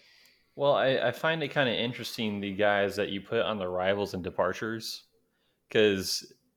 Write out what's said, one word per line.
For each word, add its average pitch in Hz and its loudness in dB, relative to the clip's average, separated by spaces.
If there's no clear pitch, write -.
Well, 139 2
I, 123 2
I 123 0
find 160 -2
it 139 -4
kinda 131 2
interesting, 110 -4
the 101 -4
guys 101 2
that 101 -2
you 98 -6
put 113 -2
on 104 -2
the 92 -4
rivals 92 0
and 90 -6
departures, 101 -4
'cause 101 2